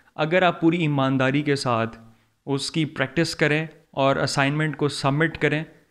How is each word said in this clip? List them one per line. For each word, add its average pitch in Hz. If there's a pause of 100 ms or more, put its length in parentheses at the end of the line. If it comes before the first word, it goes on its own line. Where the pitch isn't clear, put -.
(160)
अगर 170
आप 170
पूरी 165
ईमानदारी 135
के 143
साथ 117 (580)
उसकी 139
प्रैक्टिस 151
करें 156 (260)
और 139
असाइनमेंट 147
को 147
सबमिट 147
करें, 151 (240)